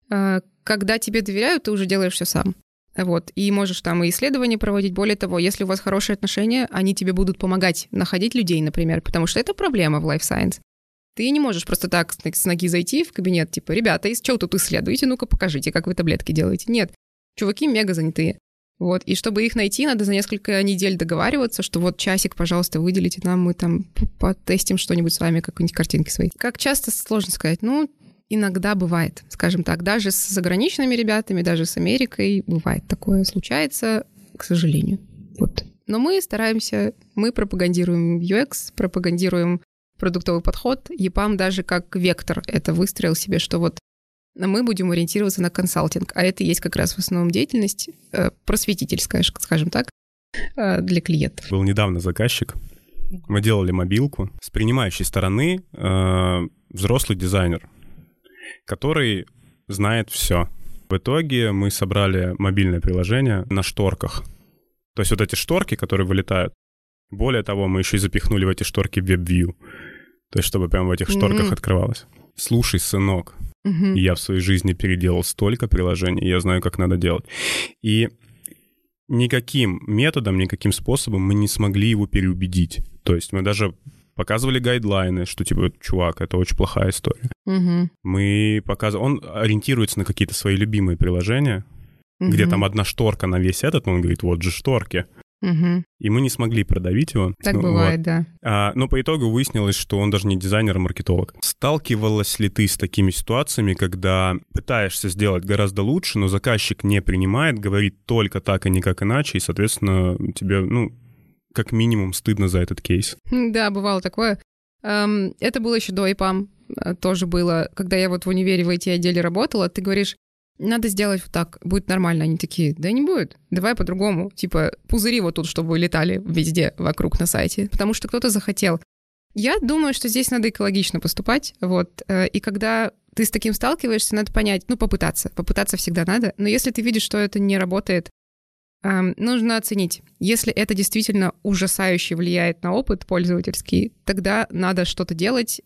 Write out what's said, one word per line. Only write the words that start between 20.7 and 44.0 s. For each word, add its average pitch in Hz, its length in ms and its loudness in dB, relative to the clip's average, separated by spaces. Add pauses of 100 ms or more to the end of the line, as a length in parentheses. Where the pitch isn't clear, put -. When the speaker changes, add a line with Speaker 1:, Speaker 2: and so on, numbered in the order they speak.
Speaker 1:
договариваться, 170 640 0
что - 180 -2
вот 175 180 0
часик, 190 380 0
пожалуйста, 170 440 0
выделите 180 440 0
нам, 180 160 2
мы 175 140 2
там 170 300 0
п-, - 240 0 (120)
потестим 190 600 0
что-нибудь 170 340 0
с - 60 -4
вами, 165 200 2
какие-нибудь 170 360 -2
картинки 156 340 0
свои. 175 260 0
Как - 220 -4
часто, - 320 0
сложно 208 420 -2
сказать. 165 300 -2
Ну, 277 300 0 (360)
иногда 202 460 0
бывает, 170 560 0
скажем 175 340 0
так. 170 200 -2
Даже 202 260 0
с - 200 -2
заграничными 196 640 0
ребятами, 214 480 0
даже 170 240 0
с - 100 -6
Америкой 202 720 0
бывает - 400 -2
такое, 196 360 2
случается, 226 840 -2 (280)
к - 80 -14
сожалению. 170 540 2 (400)
Вот. - 260 -2 (220)
Но 214 140 -2
мы 349 200 2
стараемся, 220 760 -2 (180)
мы 214 180 2
пропагандируем 175 840 2
U 180 240 0
X, - 340 -6
пропагандируем 175 840 0 (380)
продуктовый 175 420 0
подход. - 480 -2
епам 202 480 0
даже 185 240 0
как 175 340 -4
вектор 175 520 0
это 156 260 -2
выстроил 165 400 0
себе, 175 240 -2
что 175 220 -2
вот 170 180 0 (560)